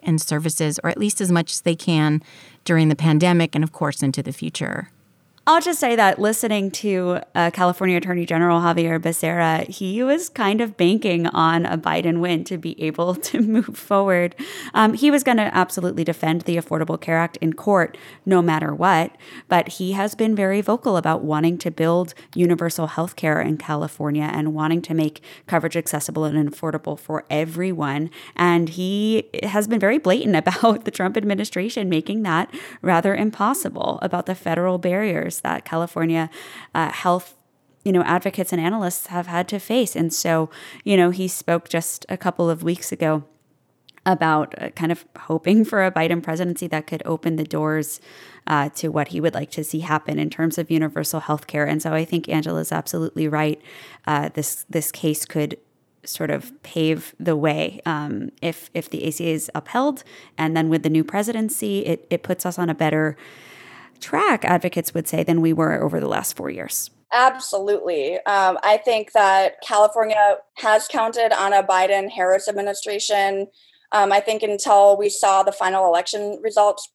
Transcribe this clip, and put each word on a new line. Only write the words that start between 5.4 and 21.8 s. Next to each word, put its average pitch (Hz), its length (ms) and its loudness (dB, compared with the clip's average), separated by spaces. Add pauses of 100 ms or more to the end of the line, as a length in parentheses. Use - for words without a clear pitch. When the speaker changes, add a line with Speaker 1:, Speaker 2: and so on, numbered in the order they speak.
Speaker 2:
I'll 320 140 6
just 339 220 -2
say 240 160 2
that 196 220 4
listening 208 520 0
to, 180 480 -2 (160)
uh, 170 160 2
California 180 460 2
Attorney 175 280 -2
General 170 360 4
Javier 165 360 2
Becerra, 165 680 0
he 190 340 -6
was 294 280 0
kind 214 320 0
of 220 160 -4
banking 180 500 2
on 165 380 2
a - 120 -2
Biden 170 440 0
win 175 240 0
to 185 120 -8
be 165 240 -8
able 170 340 -2
<laughs> - 0 -
to - 260 -4
move 220 360 0
forward. 190 580 0 (380)
Um, 220 200 4
he 277 180 4
was 277 100 4
gonna 226 300 2
absolutely 180 540 0
defend 165 380 -2
the 175 120 -2
Affordable 160 440 -2
Care 165 180 -2
Act 165 240 -2
in 160 100 0
court 180 460 2 (280)
no 190 160 4
matter 156 320 0
what, 170 440 2 (320)
but 175 180 4
he 185 240 -4
has 196 240 -2
been 220 180 2
very 202 280 2
vocal 208 340 0
about 160 300 0
wanting 156 320 2
to 170 120 -4
build 165 440 0 (200)